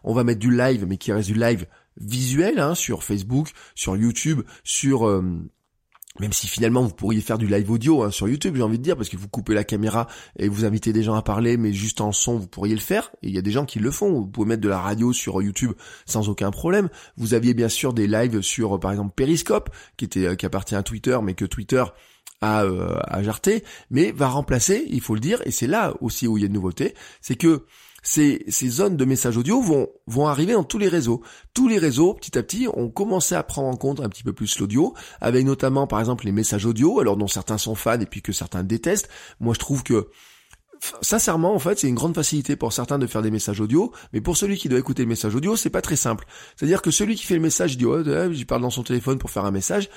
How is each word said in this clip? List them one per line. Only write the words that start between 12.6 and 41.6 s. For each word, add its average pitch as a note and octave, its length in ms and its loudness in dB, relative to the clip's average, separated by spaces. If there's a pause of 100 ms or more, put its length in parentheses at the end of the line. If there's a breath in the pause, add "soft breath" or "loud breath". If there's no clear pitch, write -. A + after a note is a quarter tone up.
le G#2 60 -2
faire. - 300 -2 (120)
Et - 60 -6
il F#2+ 60 -4
y F#2+ 40 0
a F#2 40 -2
des G#2 80 0
gens C3+ 160 0
qui A2 140 -6
le A#2 100 2
font. G3 220 0
Vous A2+ 160 0
pouvez G#2 180 -2
mettre A2+ 160 0
de G#2 60 2
la F#2+ 100 0
radio G#2+ 340 0
sur F#2+ 300 -2
YouTube G2+ 300 -2 (340 loud breath)
sans G#2+ 220 0
aucun G3 240 -2
problème. F#3 360 0 (280 loud breath)
Vous A#2 180 0
aviez A#2+ 180 4
bien A#2 160 2
sûr C3 240 -2
des A2 140 2
lives A2 360 2
sur, G2+ 340 -2
euh, - 20 -4
par F#2+ 140 -2
exemple, G2+ 240 -4
Periscope, - 540 0 (260 loud breath)
qui - 80 -6
était, F#2 220 0
euh, F2+ 100 0
qui F#2+ 100 -6
appartient F#2+ 300 -4
à G2 80 -2
Twitter, B2 360 -2
mais G2 140 -2
que G2+ 100 -4
Twitter B2 380 0 (580 loud breath)
a, G#2+ 220 2
euh, F#2 400 -2
a - 220 -4
jarté, F#3+ 400 0 (260 loud breath)
mais D3+ 220 2
va C3+ 160 0
remplacer, C#3 600 0
il B2 120 -2
faut - 140 -2
le G#2+ 60 0
dire, E3+ 260 0
et - 40 -2
c'est - 160 -2
là F#3 340 0
aussi A#2 280 -2
où G#2+ 100 2
il G2+ 40 2
y - 20 2
a - 20 2
une G2 60 0
nouveauté, F#2 420 -2 (260 loud breath)
c'est - 140 -4
que D#3+ 300 4 (400 loud breath)
ces, D3 440 2
ces B2+ 200 -2
zones F3 280 0
de C3 80 2
messages B2+ 320 2
audio E3+ 240 2
vont, D3+ 280 2 (180)
vont C#3 220 2
arriver D3+ 240 2
dans G#3 100 4
tous B2+ 160 -4
les G3 100 2
réseaux. A#2+ 320 2 (320 loud breath)
Tous B3+ 140 4
les A3 120 4
réseaux, D#3+ 360 4
petit - 240 -6
à A#2 60 -2
petit, A#3+ 280 -2
ont A#2+ 160 -2
commencé F#3 460 -2
à D#3+ 80 0
prendre C3+ 260 -4
en B2+ 80 -2
compte C#3 240 -2
un A#2 80 -4
petit G#2 140 -10
peu A#2 100 -4
plus - 280 -4
l'audio, B2+ 340 2 (260 loud breath)
avec B2+ 240 2
notamment, C3+ 440 2
par G#2+ 100 0
exemple, A2+ 260 -2
les G2 80 0
messages G#2 320 0
audio, C#3 360 4
alors G#2 160 2
dont G2+ 100 0
certains G2+ 320 -4
sont A2 160 -4
fans A2+ 260 0
et F#2+ 60 -2
puis - 160 -12
que G#2 100 -6
certains F2+ 300 -6
détestent. A2+ 480 -2 (300 loud breath)
Moi, A#2 120 0
je A2 60 -2
trouve C3+ 240 -2
que, A2+ 260 2 (920 loud breath)
sincèrement, F#3 500 2
en G3 60 2
fait, F3+ 220 0